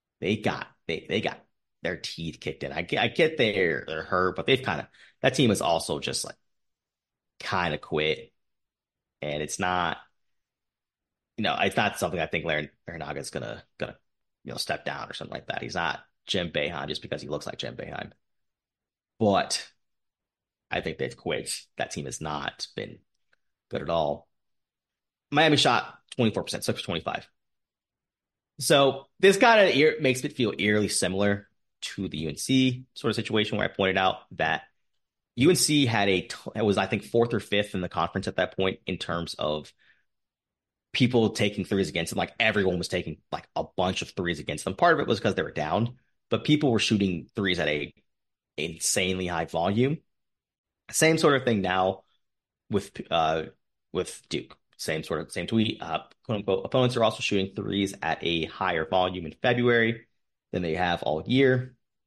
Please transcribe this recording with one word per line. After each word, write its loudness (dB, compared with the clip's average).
They 0
got, -4
they, -6
they 0
got -4
their -4
teeth -10
kicked -8
in. -8
I -4
get, -2
I 2
get 2
they're, 2
they're -6
hurt, 0
but -6
they've 4
kinda, -4
that 4
team 4
is 2
also 0
just, -6
like, -14
kinda -2
quit. -2
And -4
it's -6
not, 0
you -4
know, 0
it's 0
not 2
something -2
I -2
think -4
Larry, -2
Larry -12
Naga's -10
gonna, -8
gonna, -8
you -10
know, -10
step -6
down -8
or -16
something -14
like -12
that. -6
He's -8
not -2
Jim -2
Boeheim -4
just -8
because -8
he -12
looks -6
like -10
Jim -10
Boeheim. -10
But 2
I -4
think -6
they've -6
quit. -4
That -6
team -8
has -10
not -6
been -10
good -6
at -6
all. -2
Miami 4
shot 2
twenty-four 2
percent, -8
six -2
for -12
twenty-five. -4
So 4
this 8
kinda 8
eer-, 4
makes 2
it -8
feel 0
eerily 2
similar 0
to -6
the -8
U -4
N -8
C 2
sort -4
of -2
situation 0
where 0
I -6
pointed 2
out 2
that 0
U 4
N 6
C 4
had 2
a 4
t-, -12
it -2
was, 4
I 2
think, -2
fourth 2
or 0
fifth -2
in -4
the -4
conference -2
at -6
that 0
point -2
in -4
terms -6
of -4
people 4
taking -2
threes 0
against -4
them. -4
Like, -4
everyone 2
was -6
taking, -6
like, -8
a -2
bunch -2
of -12
threes -4
against -6
them. -4
Part 4
of 0
it -2
was 0
'cause 0
they 2
were -8
down, 0
but -2
people 2
were 2
shooting 0
threes 0
at 0
a -4
insanely -2
high -2
volume. 0
Same 4
sort 4
of -2
thing 2
now 2
with, -2
uh, 2
with -4
Duke, -8
same -4
sort -4
of, -10
same -6
tweet, 0
uh, -4
quote -4
unquote, 0
"Opponents 2
are 4
also 0
shooting 0
threes -2
at 0
a 0
higher -2
volume 0
in -12
February 2
than -2
they -2
have 0
all -2
year. 4